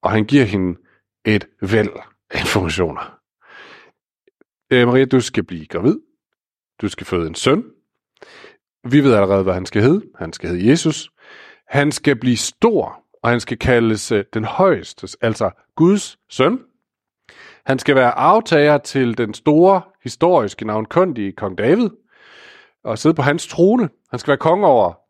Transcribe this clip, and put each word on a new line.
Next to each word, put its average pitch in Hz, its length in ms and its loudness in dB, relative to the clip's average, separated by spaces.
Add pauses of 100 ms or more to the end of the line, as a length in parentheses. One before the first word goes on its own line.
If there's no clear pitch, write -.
Og 90 100 -4
han 107 140 0
giver 135 200 2
hende 92 340 -4 (460)
et 107 220 0 (140)
væld 104 280 0 (420)
af - 80 -4
informationer. 90 800 -4 (1500)
"Øh, 123 160 4
Maria, 131 180 4
du 131 160 2
skal - 220 -4
blive 82 220 -12
gravid. 110 340 -2 (840)
Du 104 80 -6
skal - 160 -14
føde 85 220 -4
en 80 80 -12
søn. 165 280 0 (1200)
Vi 139 200 2
ved 135 100 4
allerede, 98 300 2
hvad 92 100 0
han 92 120 -6
skal 104 160 -2
hedde. 160 200 2 (140)
Han 165 180 -12
skal - 160 -12
hedde 90 200 0
Jesus. 160 400 0 (580)
Han 143 240 0
skal 135 280 0
blive 123 180 2
stor, - 680 -2 (200)
og 117 60 0
han 120 100 2
skal 113 180 -8
kaldes, 113 540 0
øh, 101 220 0
den 110 100 -4
højeste, 131 640 -2 (140)
altså 110 300 -2 (240)
Guds 190 420 0 (120)
søn. 190 300 0 (1040)
Han 135 140 -2
skal 139 160 0
være 127 160 4
arvtager 151 680 2
til 127 400 -4
den 107 160 -4
store, 175 480 2 (220)
historiske, 131 640 0
navnkundige 110 680 -2
kong 95 260 -8
David, 185 320 0 (960)
og 113 140 -6
sidde 160 180 2
på 147 60 -4
hans 143 260 -2
trone. 196 420 2 (200)
Han 120 100 -10
skal - 120 -4
være 139 60 2
konge 180 300 0
over 107 260 4 (160)